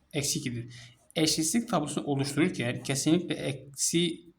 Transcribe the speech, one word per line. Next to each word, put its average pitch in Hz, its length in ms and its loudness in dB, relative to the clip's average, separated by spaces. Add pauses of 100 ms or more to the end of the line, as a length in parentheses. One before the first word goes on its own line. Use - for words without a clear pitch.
(140)
Eksi 139 260 0
ikidir. 117 360 -6 (400)
Eşitsizlik 160 540 2
tablosunu 151 340 0
oluştururken 135 800 0
kesinlikle 156 520 2
eksi - 840 -2 (180)